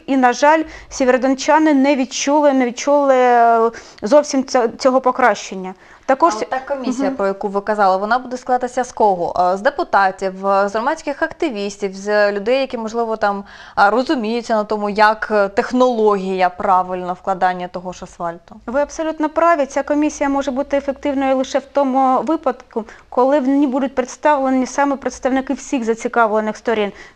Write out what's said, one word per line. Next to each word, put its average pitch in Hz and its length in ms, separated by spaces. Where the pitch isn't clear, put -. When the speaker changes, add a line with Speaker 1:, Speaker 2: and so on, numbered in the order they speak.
Speaker 1:
і, 269 120
на 247 160
жаль, 311 300
сєвєродончани 269 840
не 277 220
відчули, 285 580
не 262 120
відчули, 277 500
е, 233 560
зовсім 269 420
ця-, 254 240
цього 262 340
покращення. 202 720
Також 320 240
Speaker 2:
А - 40
от 240 120
та 262 100
комісія, 262 480
Speaker 1:
Мгм. 175 100
Speaker 2:
про 196 100
яку 196 200
ви 196 140
казали, 202 360
вона 214 220
буде 254 180
складатися 247 460
з 247 80
кого? 180 600
Е, 196 40
з 196 40
депутатів, 196 840
е, 196 220
з 202 40
громадських 277 480
активістів, 202 760
з 208 360
людей, 220 300
які, 262 160
можливо, 220 400
там, 202 260
а, 202 140
розуміються 233 680
на 208 80
тому, 208 260
як, 214 420
е, 202 180
технологія 208 1000
правильно 180 640
вкладання 180 540
того 180 260
ж - 120
асфальту? 175 500
Speaker 1:
Ви 262 160
абсолютно 311 480
праві. 320 360
Ця 277 180
комісія 294 460
може 277 220
бути 277 260
ефективною 269 600
лише 262 220
в 262 140
тому 262 480
випадку, 254 640
коли 269 300
в 254 80
ній 277 200
будуть 269 280
представлені 262 720
саме 277 300
представники 262 580
всіх 254 300
зацікавлених 220 720
сторін. 214 340